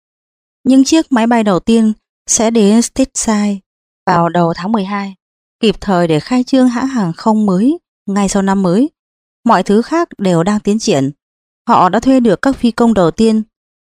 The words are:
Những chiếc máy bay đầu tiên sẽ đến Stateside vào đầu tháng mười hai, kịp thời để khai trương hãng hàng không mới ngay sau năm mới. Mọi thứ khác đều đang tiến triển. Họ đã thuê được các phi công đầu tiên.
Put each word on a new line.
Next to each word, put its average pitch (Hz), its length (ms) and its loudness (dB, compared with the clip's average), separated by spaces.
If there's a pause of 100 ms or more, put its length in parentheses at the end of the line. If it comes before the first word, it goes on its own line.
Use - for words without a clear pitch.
(640)
Những 262 200 4
chiếc 320 280 0
máy 233 160 0
bay 233 160 2
đầu 190 160 0
tiên 220 340 2 (360)
sẽ 226 220 0
đến 220 300 2
Stateside 208 800 -4 (460)
vào 170 240 0
đầu 170 260 0
tháng 185 160 -8
mười 208 140 -2
hai, 196 300 -8 (440)
kịp 214 220 0
thời 175 260 0
để 156 120 0
khai 254 240 -2
trương 254 240 2
hãng 247 200 -2
hàng 214 260 -4
không 214 320 -2
mới 214 340 0 (280)
ngay 196 220 -2
sau 202 120 -2
năm 196 220 0
mới. 196 260 0 (560)
Mọi 185 180 2
thứ 208 180 2
khác 330 360 -2
đều 175 260 0
đang 208 160 -2
tiến 208 200 -2
triển. 143 320 -2 (560)
Họ 180 220 2
đã 202 100 0
thuê 262 200 2
được 226 220 0
các 269 140 0
phi 233 160 -2
công 233 220 0
đầu 175 180 2
tiên. 220 320 0 (380)